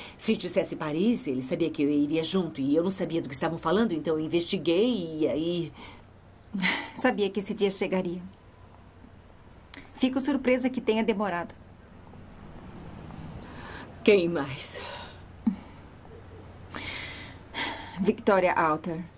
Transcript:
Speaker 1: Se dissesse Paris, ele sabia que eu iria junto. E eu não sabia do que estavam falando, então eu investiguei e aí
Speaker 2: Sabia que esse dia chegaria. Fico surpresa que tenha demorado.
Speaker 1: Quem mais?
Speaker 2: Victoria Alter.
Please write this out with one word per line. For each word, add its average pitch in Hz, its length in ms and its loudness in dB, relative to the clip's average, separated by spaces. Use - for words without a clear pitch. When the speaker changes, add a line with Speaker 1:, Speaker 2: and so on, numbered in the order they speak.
Speaker 1:
Se 220 180 4
dissesse 170 400 0
Paris, 165 500 0
ele 131 160 -2
sabia 160 280 2
que 156 120 -2
eu 143 60 4
iria 147 340 4
junto. 165 380 0
E 139 160 2
eu 165 60 6
não 190 80 0
sabia 160 320 0
do 143 60 -8
que - 60 -2
estavam 165 220 0
falando, 180 360 2
então 156 260 0
eu - 60 0
investiguei 170 960 2
e 147 80 4
aí 160 440 0
Speaker 2:
Sabia 202 360 2
que 196 100 -4
esse 196 140 -2
dia 196 160 2
chegaria. 185 500 0
Fico 262 260 4
surpresa 262 480 2
que 254 140 -2
tenha 220 200 4
demorado. 190 520 0
Speaker 1:
Quem 190 240 8
mais? 143 500 -2
Speaker 2:
Victoria 190 520 4
Alter. 160 500 0